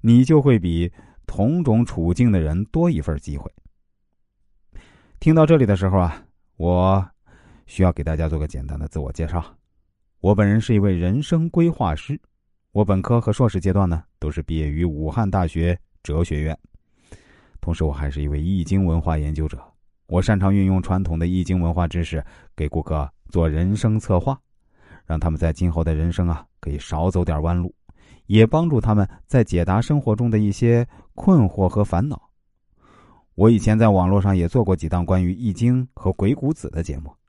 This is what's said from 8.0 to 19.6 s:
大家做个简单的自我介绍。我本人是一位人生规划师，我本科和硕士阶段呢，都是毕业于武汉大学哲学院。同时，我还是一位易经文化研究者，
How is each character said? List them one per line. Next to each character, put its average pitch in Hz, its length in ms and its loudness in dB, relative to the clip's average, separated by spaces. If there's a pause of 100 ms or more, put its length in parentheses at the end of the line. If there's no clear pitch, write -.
大 80 120 -2
家 80 140 -2
做 80 80 -4
个 73 100 -4
简 64 180 -10
单 71 140 -10
的 76 80 -8
自 - 120 -8
我 67 120 -8
介 80 160 -4
绍。 82 160 -6 (760)
我 101 160 4
本 101 120 4
人 107 140 2
是 110 140 0
一 104 40 4
位 98 160 2
人 92 280 0
生 165 260 -2
规 170 180 2
划 98 280 -2
师， - 260 -10 (500)
我 104 140 0
本 95 160 0
科 117 180 0
和 110 140 -2
硕 120 160 2
士 98 100 -4
阶 95 140 -2
段 95 160 2
呢， 82 140 -4 (160)
都 76 100 -6
是 76 140 -8
毕 82 120 -6
业 78 140 -2
于 80 160 -2
武 78 240 -4
汉 104 200 -2
大 92 180 0
学 85 300 -2 (260)
哲 78 200 -2
学 76 180 -4
院。 78 140 -4 (1040)
同 85 140 -6
时， 80 100 -4
我 76 80 -2
还 69 200 -6
是 73 100 -8
一 73 60 -4
位 73 120 -4
易 87 240 -2
经 92 220 0
文 82 160 0
化 80 160 -2
研 76 160 -4
究 78 140 -4
者， - 120 -10 (460)